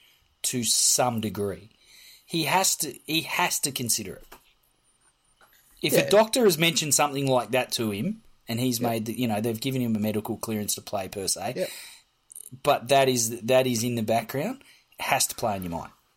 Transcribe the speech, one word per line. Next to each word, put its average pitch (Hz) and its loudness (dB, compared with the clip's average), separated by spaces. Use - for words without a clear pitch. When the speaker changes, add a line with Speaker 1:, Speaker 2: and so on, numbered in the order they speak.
Speaker 1:
to 123 -2
some 120 2
degree? 101 -4
He 165 -2
has 175 2
to, 147 -6
he 156 -2
has - -2
to 143 -2
consider 110 -4
it. - -20
If 156 0
Speaker 2:
Yeah. - 6
Speaker 1:
a 135 0
doctor 220 6
has 175 6
mentioned 156 2
something 143 2
like 120 2
that 127 0
to 110 -2
him, 147 -4
and 117 -4
he's 123 0
Speaker 2:
Yeah. 120 0
Speaker 1:
made, 113 -2
the, 113 -6
you 123 0
know, 107 0
they've 113 -2
given 131 -2
him 117 0
a 104 0
medical 107 -2
clearance 107 -4
to - -10
play 98 -6
per 95 -8
se, 101 -4
Speaker 2:
Yeah. 180 -4
Speaker 1:
but 127 2
that 135 6
is, 117 0
that 127 4
is 120 0
in 123 -2
the 113 0
background, 117 -2
it - -8
has 135 2
to - -8
play 110 -2
on 95 -6
your 87 -6
mind. 80 -8